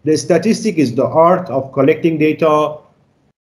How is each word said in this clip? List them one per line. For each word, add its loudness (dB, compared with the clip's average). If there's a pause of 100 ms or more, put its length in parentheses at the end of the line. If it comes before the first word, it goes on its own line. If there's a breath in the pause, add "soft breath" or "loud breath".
the 0
statistic -2
is 0
the 0
art 2
of -6
collecting 0
data, 0 (720)